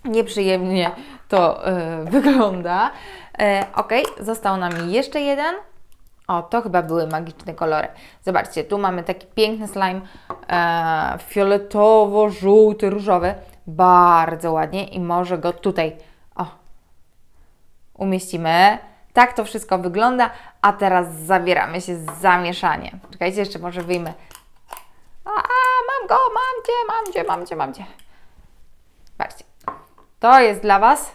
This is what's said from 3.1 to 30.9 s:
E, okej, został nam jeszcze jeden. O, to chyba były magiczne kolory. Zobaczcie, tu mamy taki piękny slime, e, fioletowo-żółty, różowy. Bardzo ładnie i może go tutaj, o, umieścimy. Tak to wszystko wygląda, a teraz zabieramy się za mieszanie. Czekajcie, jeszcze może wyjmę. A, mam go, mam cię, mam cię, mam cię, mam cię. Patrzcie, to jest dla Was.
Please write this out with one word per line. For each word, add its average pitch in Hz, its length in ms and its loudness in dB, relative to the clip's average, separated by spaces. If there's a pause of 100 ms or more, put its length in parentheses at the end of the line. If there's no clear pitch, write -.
E, 202 360 2
okej, 220 300 0 (160)
został 208 360 -4
nam 175 340 -4
jeszcze 269 300 -2
jeden. 285 340 -2 (760)
O, 175 140 -2
to 226 200 -2
chyba 180 200 0
były 160 240 -2
magiczne 160 480 -10
kolory. 156 340 -2 (360)
Zobaczcie, 180 400 -4
tu 202 140 -4
mamy 180 240 -2
taki - 240 -10
piękny 214 420 -2
slime, 190 320 -4 (480)
e, 165 680 -2
fioletowo-żółty, 208 1700 4
różowy. 196 440 0 (320)
Bardzo 165 840 4
ładnie 160 360 -4
i 185 120 -10
może 175 380 -2
go 175 140 -4
tutaj, 160 440 -4 (400)
o, 175 100 -6 (1500)
umieścimy. 185 840 2 (340)
Tak - 200 6
to 214 120 -4
wszystko 208 340 -4
wygląda, 220 520 0 (320)
a 202 100 6
teraz 180 420 0
zabieramy 170 680 0
się 180 160 -8 (240)
za 180 180 4
mieszanie. 175 540 -4 (180)
Czekajcie, 196 300 -4
jeszcze 196 180 -6
może 175 240 -10
wyjmę. 170 300 -4 (1120)
A, 392 60 -12
mam 508 760 0
go, - 60 2
mam 508 520 0
cię, 480 60 -2 (160)
mam 440 240 -6
cię, - 160 -4
mam 359 180 -6
cię, - 100 -10
mam 135 180 -6
cię. 196 100 -16 (1300)
Patrzcie, - 280 -10 (760)
to 254 200 8
jest 214 200 2
dla 196 180 2
Was. 247 360 2